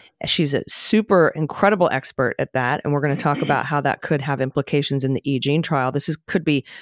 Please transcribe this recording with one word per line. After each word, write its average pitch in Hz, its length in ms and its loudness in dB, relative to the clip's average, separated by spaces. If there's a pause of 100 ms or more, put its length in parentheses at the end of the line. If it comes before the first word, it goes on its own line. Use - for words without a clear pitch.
(260)
She's 147 300 0
a 110 120 0
super 202 680 2
incredible 175 560 2
expert 127 480 -2
at - 140 -4
that, 127 300 0
and 143 80 -2
we're 143 100 0
gonna 143 140 0
talk 143 260 0
about 139 260 0
how 147 140 0
that 139 200 -2
could 151 180 0
have 135 220 -2
implications 139 640 -2
in 135 100 2
the 123 100 -2
E. 139 140 0
Jean 143 240 0
trial. 135 300 0
This 143 180 -2
is, 156 80 -2
could - 260 -4
be 147 220 0 (160)